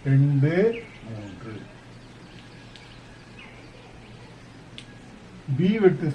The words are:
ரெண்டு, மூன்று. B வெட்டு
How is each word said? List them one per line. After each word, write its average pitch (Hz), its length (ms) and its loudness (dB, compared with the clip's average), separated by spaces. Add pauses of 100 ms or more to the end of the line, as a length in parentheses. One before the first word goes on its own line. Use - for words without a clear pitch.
ரெண்டு, 139 440 4 (560)
மூன்று. 101 460 -14 (4000)
B 202 260 2
வெட்டு 151 300 2